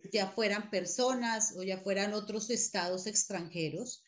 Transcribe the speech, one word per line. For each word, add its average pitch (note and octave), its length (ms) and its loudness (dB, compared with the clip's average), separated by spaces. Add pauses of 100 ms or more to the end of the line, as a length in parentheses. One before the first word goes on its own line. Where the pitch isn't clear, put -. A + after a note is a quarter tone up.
(120)
ya G3 160 4
fueran G#3+ 420 0
personas A#3 840 2
o F3+ 60 -6
ya F#3+ 160 -2
fueran G3 340 0
otros G#3 380 -4
estados F#3 560 0
extranjeros. F3 1000 -2